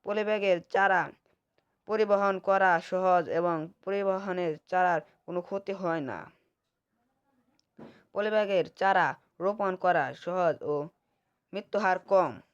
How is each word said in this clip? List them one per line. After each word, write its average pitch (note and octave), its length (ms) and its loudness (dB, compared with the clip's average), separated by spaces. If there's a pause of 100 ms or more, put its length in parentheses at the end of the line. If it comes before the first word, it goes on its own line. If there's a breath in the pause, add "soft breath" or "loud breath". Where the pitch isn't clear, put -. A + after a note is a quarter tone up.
পলিব্যাগের G3+ 520 0 (160)
চারা G3 280 4 (840)
পরিবহন G3+ 520 2
করা F#3+ 320 2 (180)
সহজ F#3 400 2
এবং E3+ 280 0 (260)
পরিবহনের F#3+ 680 -2 (160)
চারার F3+ 300 2 (260 soft breath)
কোনো F3 160 -6
ক্ষতি G3 320 -8
হয় E3+ 360 -4
না। F2 100 -8 (1900 loud breath)
পলিব্যাগের G3+ 520 0 (140)
চারা F#3+ 280 4 (320)
রোপণ G3 360 -2
করা F3 380 2
সহজ F3 500 -2
ও D3 120 -2 (800)
মৃত্যুহার G3 440 -2 (140)
কম F3+ 200 4 (220)